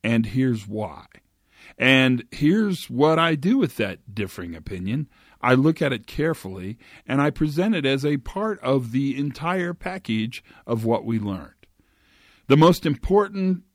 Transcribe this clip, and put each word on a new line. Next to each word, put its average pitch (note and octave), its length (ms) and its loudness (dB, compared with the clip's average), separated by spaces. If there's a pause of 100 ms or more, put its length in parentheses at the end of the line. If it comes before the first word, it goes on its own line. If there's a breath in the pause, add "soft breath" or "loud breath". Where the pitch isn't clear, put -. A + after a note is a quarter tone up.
and A#2 220 2
here's A2+ 420 -2
why." G2+ 380 -10 (720 soft breath)
And B2+ 540 4
here's F#3+ 580 0
what D3+ 300 2
I E3 160 2
do F#3+ 240 0
with E3 160 0
that G2 400 -6
differing F2+ 400 -6
opinion. F#2+ 520 -6 (320 soft breath)
I B2 140 2
look C#3+ 260 2
at C#3 140 0
it A2 140 -10
carefully, G#2 720 -6 (260 loud breath)
and C3+ 160 0
I D3 80 2
present D#3+ 460 0
it D3 100 -2
as C3+ 180 0
a D3 140 0
part G#3 440 -6
of C3 300 0
the C3+ 240 0
entire F3 600 -4
package A#2 680 -6 (220 soft breath)
of A2+ 180 -2
what A2+ 220 0
we A2+ 140 -2
learned. G2 480 -10 (800 soft breath)
The C#3 100 8
most E3 300 6
important F#3+ 880 0